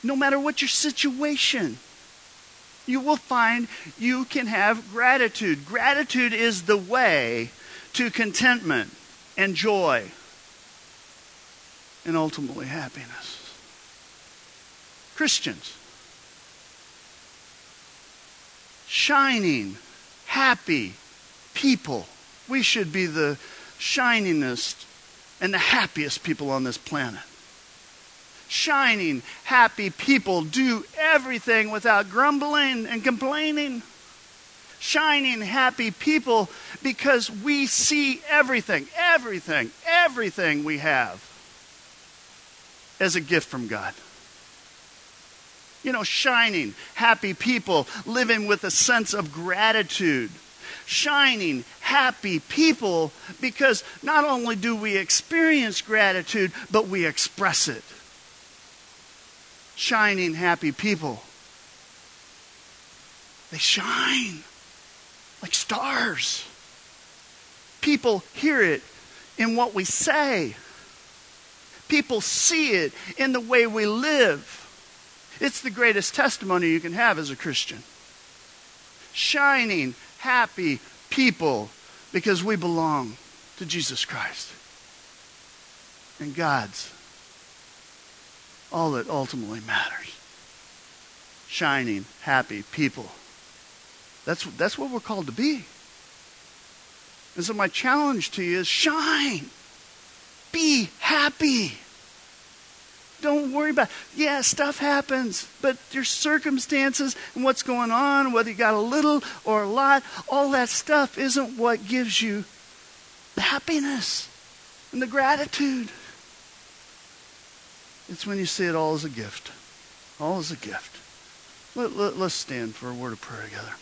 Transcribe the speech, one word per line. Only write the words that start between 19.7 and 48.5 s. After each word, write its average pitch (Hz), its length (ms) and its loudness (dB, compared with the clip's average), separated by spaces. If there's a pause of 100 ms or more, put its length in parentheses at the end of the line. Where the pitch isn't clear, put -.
happy 175 680 0 (640)
people. 156 520 0 (400)
We 254 140 0
should 190 320 0
be 185 140 0
the 151 320 -2 (400)
shiningest 185 1040 0 (560)
and 190 100 0
the 185 60 -2
happiest 175 640 0
people 143 300 -4
on 135 120 -2
this 123 140 -6
planet. 127 460 -6 (1200)
Shining, 214 760 2 (220)
happy 226 440 6
people 190 540 2
do 233 420 0 (100)
everything 254 760 2
without 202 400 4
grumbling 277 720 2
and 220 180 -6
complaining. 277 800 -2 (1000)
Shining, 285 600 2
happy 247 480 2
people 233 580 2 (360)
because 254 480 2
we 277 340 0
see 285 640 0
everything, 247 640 2
everything, 220 760 0 (160)
everything 226 760 2
we 151 140 -4
have 127 500 -2 (1700)
as 185 160 2
a 175 60 0
gift 151 280 0
from 123 160 -6
God. 101 300 -8 (1900)
You 262 120 -4
know, 220 100 -2
shining, 214 720 2 (180)
happy 220 400 4
people 190 540 2 (180)
living 226 400 2
with 202 180 2